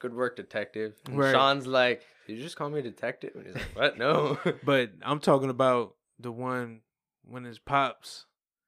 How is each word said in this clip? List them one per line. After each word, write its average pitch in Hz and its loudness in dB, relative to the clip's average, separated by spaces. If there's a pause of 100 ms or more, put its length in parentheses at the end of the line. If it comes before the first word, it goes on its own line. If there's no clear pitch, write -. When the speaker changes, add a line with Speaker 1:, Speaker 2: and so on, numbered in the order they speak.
Speaker 1:
"Good 120 -6
work, 123 -2
detective." 107 -6 (100)
And 131 -6
Speaker 2:
Right. 135 4
Speaker 1:
Sean's 135 4
like, 127 2 (240)
"Did 110 -10
you 117 -10
just 165 -12
call 147 -4
me 147 -4
detective?" - -8
And - -16
he's 92 -16
like, - -8
"What? 139 0
No." 147 2
<laughs> 143 -2
Speaker 2:
But 127 2 (120)
I'm 147 -2
talking 139 4
about 123 2 (240)
the 120 -10
one 120 -6 (400)
when 123 -16
his 117 -16
pops - -2 (420)